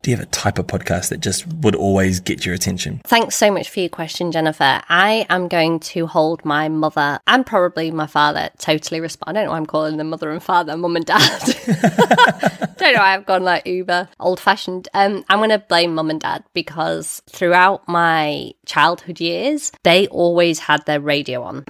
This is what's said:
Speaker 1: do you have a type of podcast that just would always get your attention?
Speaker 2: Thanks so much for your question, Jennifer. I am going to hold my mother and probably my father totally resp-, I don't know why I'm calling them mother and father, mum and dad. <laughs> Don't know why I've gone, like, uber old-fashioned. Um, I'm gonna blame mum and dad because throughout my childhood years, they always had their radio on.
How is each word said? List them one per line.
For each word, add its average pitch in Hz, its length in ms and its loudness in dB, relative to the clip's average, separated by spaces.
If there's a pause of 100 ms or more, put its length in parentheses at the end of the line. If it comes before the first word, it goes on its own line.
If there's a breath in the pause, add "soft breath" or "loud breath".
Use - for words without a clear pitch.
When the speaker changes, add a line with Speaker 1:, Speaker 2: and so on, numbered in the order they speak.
Speaker 1:
do - 80 -4
you 120 60 2
have - 100 -8
a - 40 -20
type - 280 -2
of - 80 -4
podcast - 440 -4
that - 100 -6
just - 260 -4
would 82 300 2
always 95 440 2
get - 260 -6
your 87 80 -4
attention? - 500 -6
Speaker 2:
Thanks - 320 0
so 208 140 4
much 190 180 -4
for - 120 -6
your 175 100 -2
question, 170 420 -6
Jennifer. 156 560 2
I 202 400 2
am 180 200 -2
going 165 320 0
to 165 260 -6
hold 160 400 0
my 156 240 0
mother 151 560 -2
and 247 180 4
probably 175 460 0
my 160 160 -4
father 147 420 0 (100)
totally 156 420 -2
resp-, 160 240 -10
I 156 100 -8
don't 214 100 0
know 170 60 -2
why 160 80 -2
I'm 156 80 -4
calling 156 320 -4
them 156 100 -6
mother 160 220 -6
and 160 120 -8
father, 170 340 0
mum 170 200 -2
and 165 80 -2
dad. - 1600 2
<laughs> - 0 - (100)
Don't 311 140 4
know 226 60 2
why 190 140 4
I've 196 120 -6
gone, 185 180 2
like, 180 220 0
uber 180 420 -2 (100)
old-fashioned. 185 760 -2
Um, 196 340 2
I'm 202 120 4
gonna 214 180 2
blame 175 360 0
mum 160 160 -2
and 156 100 -4
dad 165 220 -6 (120)
because 165 760 -6
throughout 180 580 2
my 160 640 0 (140)
childhood 165 540 0
years, 214 500 -2 (140)
they 180 240 6
always 175 500 2
had 151 280 0
their 147 140 0
radio 143 420 -4
on. 135 280 -12